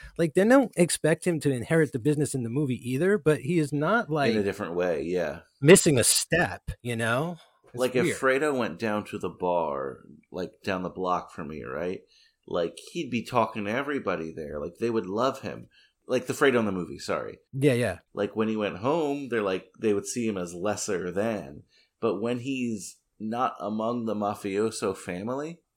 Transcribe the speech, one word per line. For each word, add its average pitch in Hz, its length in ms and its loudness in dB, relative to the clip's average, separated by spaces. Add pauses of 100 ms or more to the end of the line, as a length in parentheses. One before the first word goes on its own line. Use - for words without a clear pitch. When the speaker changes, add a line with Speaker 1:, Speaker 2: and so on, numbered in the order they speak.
(200)
Speaker 1:
Like, 165 160 2
they 185 120 6
don't 254 300 8
expect 165 480 2
him 165 140 0
to 143 120 2
inherit 151 420 2
the 131 60 -2
business 143 360 2
in 127 80 -2
the 113 80 -4
movie 127 360 0
either, 165 300 2
but 151 240 4
he 156 160 0
is 151 160 0
not, 156 380 0
like, 139 220 2
Speaker 2:
In 110 40 2
a 104 60 2
different 92 320 -2
way, 87 260 2
yeah. 82 380 -2 (200)
Speaker 1:
missing 151 380 8
a 110 60 4
step, - 680 0 (140)
you 120 120 -4
know? 123 420 -2 (360)
It's - 20 -10
Speaker 2:
Like, 127 200 0
if - 80 4
Speaker 1:
weird. 156 140 0
Speaker 2:
Fredo 135 380 2
went 110 240 -2
down 104 260 0
to 104 120 -8
the 92 120 -4
bar, 76 720 -2 (320)
like, 87 200 -6 (120)
down 92 200 -2
the 87 60 -4
block 90 440 -2
from 78 160 -10
me, 76 140 -10
right? 78 380 -6 (460)
Like, 87 300 -2 (160)
he'd - 180 -6
be 113 120 -2
talking 110 420 0
to 101 60 -4
everybody 107 640 -4
there. 76 240 -8
Like, 80 200 -8
they 117 100 0
would 113 160 -2
love 120 360 -2
him. 62 260 -10 (400)
Like, 123 200 -2
the 127 60 -2
Fredo 127 260 4
in 110 60 2
the 101 60 0
movie, 82 280 -6
sorry. 64 400 -6 (120)
Speaker 1:
Yeah, 135 220 4
yeah. 113 240 0 (160)
Speaker 2:
Like, 101 220 -2
when 110 120 2
he 110 80 0
went 98 220 -2
home, 143 520 0
they're 113 140 0
like, 95 240 -2 (100)
they 110 160 2
would 98 140 -2
see 120 180 -4
him 107 120 -2
as 87 160 -6
lesser 90 580 -2
than. 92 520 -4 (360)
But 113 220 0
when 120 180 -2
he's 120 560 -6 (240)
not 117 400 -2
among 110 460 -2
the 107 100 -2
mafioso 104 800 -2
family, 127 640 -8 (160)